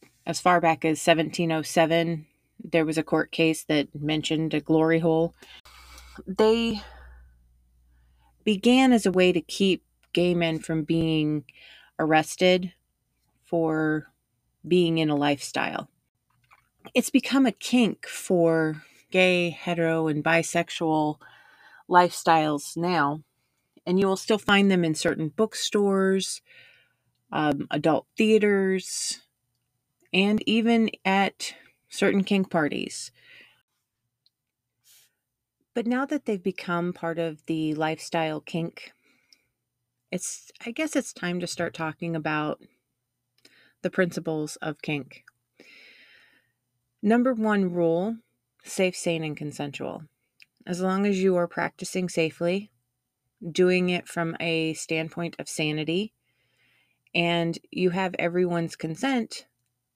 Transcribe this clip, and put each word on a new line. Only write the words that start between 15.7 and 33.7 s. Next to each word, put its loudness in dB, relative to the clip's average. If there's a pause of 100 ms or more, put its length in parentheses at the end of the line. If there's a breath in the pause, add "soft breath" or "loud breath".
It's 0
become 2
a 2
kink 0
for 2 (280 soft breath)
gay, 4
hetero, -2
and -2
bisexual 0 (720 loud breath)
lifestyles 2
now, 0 (640)
and 2
you 2
will 0
still 0
find 4
them 2
in 0
certain -2
bookstores, 0 (880 soft breath)
um, -2
adult 0 (100)
theaters, 2 (920)
and 2
even 2 (140)
at 0 (340 loud breath)
certain 2
kink 0
parties. -4 (2500 soft breath)